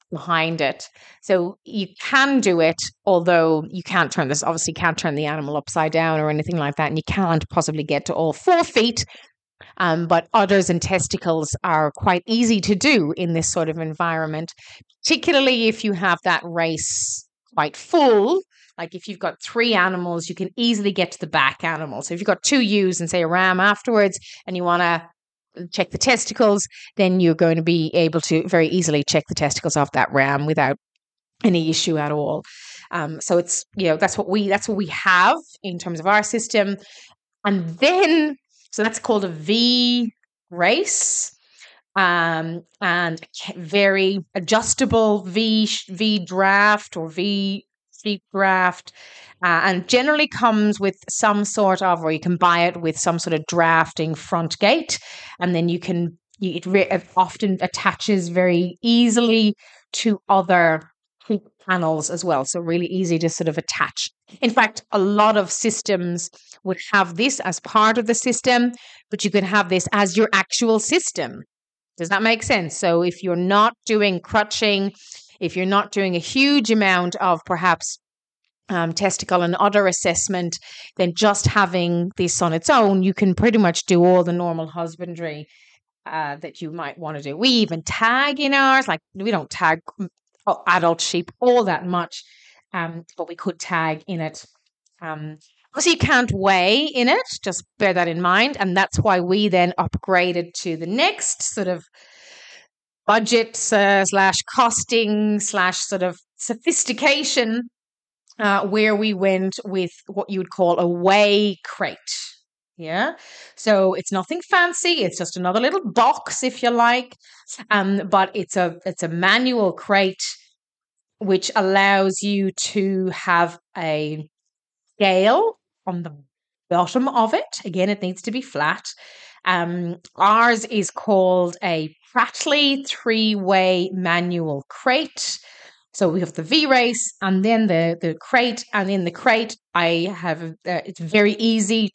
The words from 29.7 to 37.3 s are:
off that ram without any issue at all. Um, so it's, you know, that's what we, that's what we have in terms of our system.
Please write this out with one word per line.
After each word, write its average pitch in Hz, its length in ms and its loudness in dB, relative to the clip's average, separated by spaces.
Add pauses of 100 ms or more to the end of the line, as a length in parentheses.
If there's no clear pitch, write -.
off 143 140 0
that - 220 0
ram 139 340 0
without 147 300 0 (640)
any 175 260 2
issue 160 300 -2
at 147 140 -2
all. 151 320 -4 (480)
Um, 156 280 -6
so 175 180 0
it's, - 260 -4 (120)
you 190 120 0
know, 156 80 2
that's - 200 0
what 202 120 -4
we, 202 180 0
that's 196 220 0
what 214 80 -4
we 196 100 -2
have 185 500 2 (280)
in 180 140 -8
terms 170 200 -6
of 160 80 -10
our 208 160 4
system. 208 540 -2 (680)